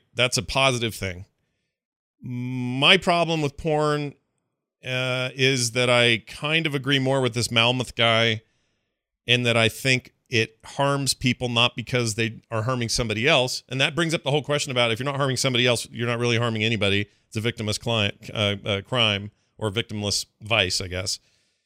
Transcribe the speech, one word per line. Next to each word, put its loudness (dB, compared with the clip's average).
That's 0
a -2
positive 0
thing. -8
My 0
problem 0
with -4
porn, 0
uh, -2
is 2
that 2
I 6
kind -2
of -2
agree 0
more 2
with 0
this -2
Malmuth 2
guy 2
in 2
that 2
I 4
think -2
it 0
harms 0
people -2
not 0
because -2
they -4
are -2
harming -2
somebody -2
else. 0
And -4
that 0
brings -2
up -4
the -2
whole 0
question -4
about 2
if -4
you're -6
not -4
harming 0
somebody 2
else, 0
you're -6
not -4
really 2
harming 0
anybody. 0
It's -8
a -4
victimless -4
client, -4
uh, -2
uh, -4
crime, 0
or -2
victimless -4
vice, 0
I -8
guess. -6